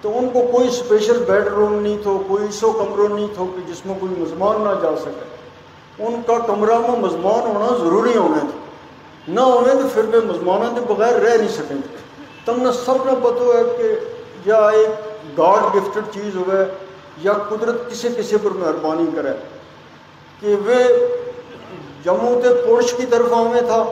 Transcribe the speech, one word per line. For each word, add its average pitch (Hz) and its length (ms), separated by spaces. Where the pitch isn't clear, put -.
तो 208 60
उनको 247 320
कोई 247 280
स्पेशल 214 480
बेडरूम 208 560
नहीं 208 320
थो, 196 120
कोई 196 300
ऐसो 214 260
कमरो 202 340
नहीं 208 220
थो 185 160
कि 185 160
जिसमें 170 380
कोई 185 100
मेहमान 180 520
ना 202 120
जा 160 220
सके। - 420
उनका 233 380
कमरा 220 400
में 233 220
मेजबान 185 400
होना 220 360
जरूरी 202 360
होना 160 240
है। 143 160
ना 202 120
होवे 254 340
तो - 140
फिर 220 160
भी 226 160
मेजबानों 190 500
के 233 220
बगैर 220 200
रह 226 240
नहीं 208 120
सकेंगे। 139 400
तुमने 247 260
सब 262 360
ने 262 80
पता 240 420
है 233 100
कि - 500
या 214 200
एक 214 180
गॉड 180 380
गिफ्टेड 202 320
चीज 202 300
होवे 190 420
या 196 120
कुदरत 214 560
किसी 233 200
किसी 214 280
पर 202 120
मेहरबानी 165 600
करे 143 200
कि 208 140
वे 233 280
जम्मू 240 360
ते 247 120
पुंछ 240 400
की 254 120
तरफ 240 280
आवे 233 280
था 226 300